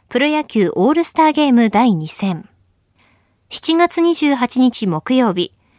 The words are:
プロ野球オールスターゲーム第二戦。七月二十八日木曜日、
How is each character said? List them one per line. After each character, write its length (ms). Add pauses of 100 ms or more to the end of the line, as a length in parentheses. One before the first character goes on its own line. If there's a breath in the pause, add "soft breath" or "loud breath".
プ 120
ロ 100
野 140
球 320
オ 120
ー 60
ル 100
ス 80
タ 120
ー 80
ゲ 160
ー 40
ム 160
第 240
二 160
戦。 400 (1000)
七 240
月 260
二 140
十 200
八 260
日 260
木 260
曜 220
日、 180 (260)